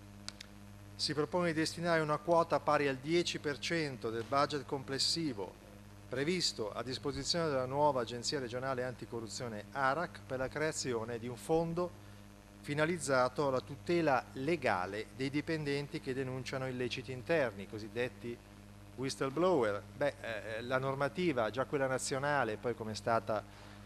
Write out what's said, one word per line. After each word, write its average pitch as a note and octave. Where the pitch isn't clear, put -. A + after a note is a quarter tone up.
si -
propone D#3+
di D#3
destinare E3
una D3+
quota E3
pari D3
al C3+
dieci D#3+
per C#3+
cento C#3
del A2+
budget C#3
complessivo C3
previsto C3+
a A2+
disposizione C3+
della B2+
nuova C#3
Agenzia A#2+
Regionale B2+
Anticorruzione A2+
arac C#3
per C3
la B2+
creazione B2
di A#2
un B2
fondo E3
finalizzato C#3+
alla C3
tutela D3
legale G#2+
dei C3
dipendenti C#3+
che C3
denunciano C3
illeciti B2
interni, A#2
cosiddetti A2+
whistleblower. C3+
Beh, C#3+
eh, A2
la B2+
normativa, C3+
già B2
quella C3+
nazionale, C3
poi A2+
come A2
è G#2+
stata A2